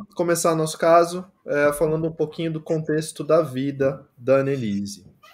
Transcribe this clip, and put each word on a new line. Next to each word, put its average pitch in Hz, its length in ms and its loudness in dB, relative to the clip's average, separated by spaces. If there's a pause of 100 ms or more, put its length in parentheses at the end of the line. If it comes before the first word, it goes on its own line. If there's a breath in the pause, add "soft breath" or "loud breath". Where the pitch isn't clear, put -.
(160)
começar 170 380 0
nosso 156 240 -2
caso, 170 460 4 (220)
é, 147 260 2
falando 160 340 -2
um 160 60 -4
pouquinho 165 400 -4
do 156 80 -6
contexto 156 640 -4
da 156 160 4
vida 135 680 -4 (120)
da 127 220 4
Annelise, 101 680 -4 (280)